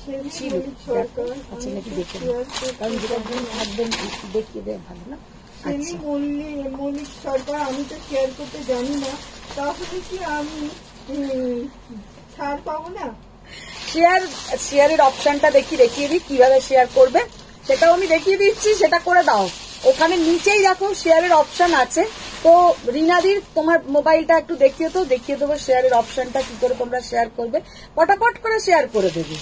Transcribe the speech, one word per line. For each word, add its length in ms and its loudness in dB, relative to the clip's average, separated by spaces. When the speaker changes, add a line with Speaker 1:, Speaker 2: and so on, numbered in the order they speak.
Speaker 1:
শেলী 240 -10
Speaker 2:
ছিল, 240 -10
Speaker 1:
মল্লিক 320 -10
সরকার, 380 -6
Speaker 2:
দেখো, 60 -8
আচ্ছা, 240 -14
Speaker 1:
আমি 180 -12
Speaker 2:
নাকি 180 -10
Speaker 1:
তো 60 -10
Speaker 2:
দেখে 220 -10
Speaker 1:
শেয়ার 160 -6
Speaker 2:
নাও। 100 -6
Speaker 1:
করতে 340 -8
Speaker 2:
কারণ 140 -6
যেটা 220 -6
Speaker 1:
জানি 260 -8
না। 180 -10
Speaker 2:
থাকবেন, 280 -6
একটু 460 -10
দেখিয়ে 320 -8
দেবে 140 -10
ভালো 220 -20
না? 60 -14
Speaker 1:
শেলী 180 -6
Speaker 2:
আচ্ছা। 260 -10
Speaker 1:
মল্লি-, 760 -6
মল্লিক 240 -8
সরকার, 380 -6
আমি 280 -4
তো 80 -14
share 160 0
করতে 200 -12
জানি 200 -2
না, 280 -6
তাহলে 440 -6
কি 140 -8
আমি, 440 -6
উম, 600 -6
ছাড় 280 -6
পাবো 240 -8
না? 260 -12
Speaker 2:
Share, 280 4
শেয়ারের 420 4
অপশনটা 500 2
দেখি, 260 2
দেখিয়ে 320 2
দিই 200 0
কিভাবে 320 6
share 340 4
করবে, 260 6
সেটাও 280 4
আমি 120 0
দেখিয়ে 300 2
দিচ্ছি, 380 2
সেটা 240 2
করে 240 4
দাও। 260 2
ওখানে 320 4
নিচেই 460 2
দেখো 320 2
শেয়ারের 380 4
option 420 2
আছে। 300 2
তো 320 8
রিনাদির, 500 2
তোমার 240 2
মোবাইলটা 500 4
একটু 180 -4
দেখিয়ে 320 2
তো, 160 0
দেখিয়ে 340 -2
দেবো 200 0
শেয়ারের 340 2
অপশনটা 480 0
কি 200 -10
করে 180 2
তোমরা 220 -4
share 360 -2
করবে। 240 -4
পটাপট 480 2
করে 180 0
share 280 4
করে 220 0
দেবে। 320 -8